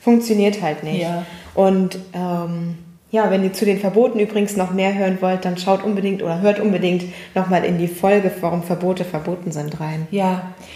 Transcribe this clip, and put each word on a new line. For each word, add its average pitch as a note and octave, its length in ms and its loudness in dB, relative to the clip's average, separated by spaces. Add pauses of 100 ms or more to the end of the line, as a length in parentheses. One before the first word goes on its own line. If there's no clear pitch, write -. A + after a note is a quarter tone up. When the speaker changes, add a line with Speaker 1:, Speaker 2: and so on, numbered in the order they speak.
Speaker 1:
funktioniert G#3+ 600 4
halt D#3 220 -4
nicht. E3+ 200 -2
Speaker 2:
Ja. E3+ 200 -4 (320)
Speaker 1:
Und, F#3+ 420 4 (160)
ähm, E3+ 680 -4 (300)
ja, G#3+ 220 2
wenn F#3+ 100 4
ihr F#3+ 120 0
zu - 100 -4
den G3+ 160 2
Verboten G#3+ 400 2
übrigens G#3 380 0
noch F#3 160 0
mehr F#3+ 220 2
hören F#3+ 260 0
wollt, F#3 240 0
dann F3+ 120 -2
schaut F#3+ 280 2
unbedingt G3 360 -2
oder E3+ 200 -4
hört G#3 180 2
unbedingt F3+ 460 0 (300)
nochmal F3+ 280 2
in F3+ 140 0
die E3+ 100 0
Folge, G3 420 2 (120)
warum E3+ 220 -2
Verbote F3+ 420 -2
verboten F3 480 -6
sind, D3+ 260 -6
rein. D#3 320 -6
Speaker 2:
Ja. F#3 300 0 (340)